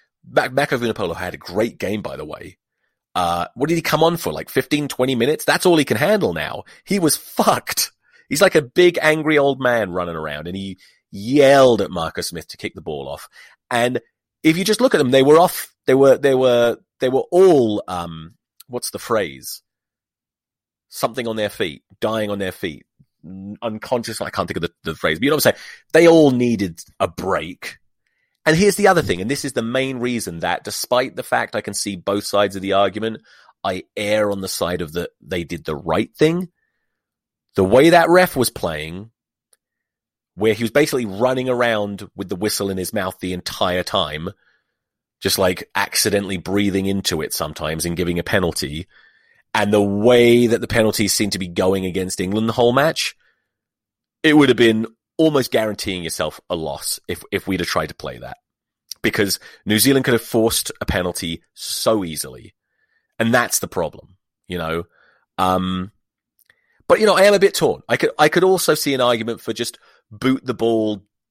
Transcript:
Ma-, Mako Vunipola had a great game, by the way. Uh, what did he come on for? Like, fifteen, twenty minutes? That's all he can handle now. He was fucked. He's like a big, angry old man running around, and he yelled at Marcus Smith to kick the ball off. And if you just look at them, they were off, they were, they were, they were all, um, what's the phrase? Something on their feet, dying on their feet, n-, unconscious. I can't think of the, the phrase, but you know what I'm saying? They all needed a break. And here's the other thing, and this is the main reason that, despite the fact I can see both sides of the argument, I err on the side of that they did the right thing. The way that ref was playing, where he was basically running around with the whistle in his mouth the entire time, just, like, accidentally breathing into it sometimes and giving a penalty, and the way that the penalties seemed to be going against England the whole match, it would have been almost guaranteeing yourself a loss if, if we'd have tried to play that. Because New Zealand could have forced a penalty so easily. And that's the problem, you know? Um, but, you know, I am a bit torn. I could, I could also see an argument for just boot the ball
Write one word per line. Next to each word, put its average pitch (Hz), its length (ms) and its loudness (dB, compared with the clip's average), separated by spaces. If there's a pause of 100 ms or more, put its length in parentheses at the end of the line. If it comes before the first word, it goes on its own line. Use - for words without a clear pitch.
(280)
Ma-, 123 220 -2
Mako 135 300 -2
Vunipola 104 360 -4
had 90 200 -8
a - 20 -18
great 98 400 -4
game, 101 240 -4
by 69 160 -10
the 76 80 -12
way. - 320 -16 (560)
Uh, 87 420 -2
what 127 120 -2
did 170 80 0
he 160 60 -2
come 156 220 2
on 170 120 2
for? - 160 -6
Like, 78 160 -8
fifteen, 147 400 -2
twenty 131 280 -2
minutes? 127 280 0
That's 160 220 0
all 175 120 6
he 143 80 2
can 107 120 -2
handle 151 360 2
now. 73 300 -6 (200)
He 196 160 -2
was 160 180 2
fucked. - 760 -2 (380)
He's 151 120 0
like 196 120 6
a 160 80 4
big, 175 400 4
angry 156 380 2
old 139 200 2
man 117 320 0
running 87 240 -4
around, 78 320 -8
and 90 80 -8
he 95 220 -10 (320)
yelled 131 720 4
at 90 80 -2
Marcus 85 380 -6
Smith 82 220 -12
to - 80 -20
kick - 180 -10
the - 60 -16
ball 71 280 -10
off. - 180 -14 (440)
And 123 300 0 (420)
if 160 120 4
you 190 80 -4
just 208 180 0
look 262 120 2
at 170 60 2
them, 131 100 2
they 135 140 6
were 151 160 8
off, - 340 0 (140)
they 131 80 4
were, 135 220 6
they 135 180 2
were, 120 420 2 (220)
they 131 100 0
were 127 220 0
all, 143 560 4
um, 85 480 -10 (320)
what's 120 240 -10
the 101 80 -10
phrase? 80 640 -4 (1300)
Something 120 380 -6
on 110 100 -4
their 104 120 -2
feet, 85 340 -8 (160)
dying 110 300 -2
on 101 80 -4
their 95 140 -4
feet, - 340 -10 (400)
n-, 95 380 -14
unconscious. 113 580 -6
I 80 80 -8
can't 90 180 -6
think - 100 -8
of 82 60 -6
the, - 100 -8 (100)
the 80 120 -8
phrase, 80 220 -2
but 101 60 -4
you 139 80 0
know 151 60 0
what - 100 -2
I'm 107 60 4
saying? - 100 -10 (300)
They 170 140 8
all 160 220 8
needed 117 520 0 (180)
a 95 80 0
break. 87 720 -6 (680)
And 160 100 4
here's 196 220 4
the 202 100 4
other 175 140 6
thing, 92 180 -2
and 104 100 -6
this 139 140 -4
is 139 80 -8
the 123 100 -2
main 131 380 -4
reason 113 400 -6
that, 87 240 -4
despite - 540 -2
the - 60 -10
fact 117 340 -2
I 107 40 -2
can 101 120 -10
see 101 240 -6
both 101 260 -2
sides 101 320 0
of 92 60 -6
the 95 120 -4
argument, 104 480 -2 (400)
I 92 220 -6 (140)
err 104 340 0
on 98 80 -6
the 95 80 -8
side 87 320 -4
of 80 140 -8
that 87 160 -6 (100)
they 87 240 -8
did 78 220 -10
the 78 100 -6
right 80 400 -4
thing. 170 320 0 (1080)
The 98 100 2
way 131 240 6
that 165 180 6
ref 180 300 4
was 123 120 0
playing, 85 640 -8 (1200)
where 107 180 2
he 113 100 -2
was 113 80 -2
basically 147 340 0
running 127 440 -2
around 107 640 -2
with 95 140 -10
the 95 80 -6
whistle 101 320 -2
in 95 80 -4
his 90 160 -6
mouth 95 260 -4
the 92 140 -6
entire 90 500 -2
time, 80 460 -4 (920)
just, - 180 -2
like, 92 380 0
accidentally 101 600 -2
breathing 95 480 0
into 95 360 -2
it - 120 -6
sometimes 78 520 -6
and 85 120 -4
giving 85 200 -2
a 85 60 -4
penalty, 82 640 -4 (680)
and 104 200 0
the 104 100 4
way 120 640 4
that 110 140 0
the 113 60 -8
penalties 110 460 0
seemed 101 200 -2
to 95 60 -4
be 92 100 -8
going 95 360 0
against 92 360 -6
England 107 260 -2
the 113 60 -4
whole 120 180 2
match, 143 420 -2 (1080)
it 151 140 6
would 143 100 8
have 117 100 4
been 113 300 4 (320)
almost 147 320 2
guaranteeing 104 520 -4
yourself - 440 -6
a 90 80 -4
loss 76 520 -8
if, 87 240 -8
if 98 160 -4
we'd 92 120 -2
have 87 80 -4
tried 78 220 -4
to - 60 -16
play 64 240 -14
that. 62 180 -16 (640)
Because 101 380 -2 (260)
New 107 140 2
Zealand 131 260 2
could 127 80 2
have 113 80 2
forced - 580 -2
a - 60 -8
penalty 87 560 -4 (140)
so - 500 -2
easily. 67 480 -12 (640)
And 117 160 2
that's 120 240 0
the 90 100 -4
problem, - 500 -8 (300)
you 90 120 -8
know? 82 240 -4 (560)
Um, 92 520 0 (960)
but, 175 120 4
you 214 80 4
know, 190 80 4
I 190 80 4
am 208 100 8
a 196 60 4
bit 190 160 4
torn. 127 340 0
I 120 80 2
could, - 220 0
I 156 100 6
could 180 140 2
also 185 320 2
see 143 180 -2
an 127 80 0
argument 117 400 0
for 113 120 -8
just - 260 -8 (320)
boot 131 340 -2
the 123 80 -6
ball 110 500 -2 (280)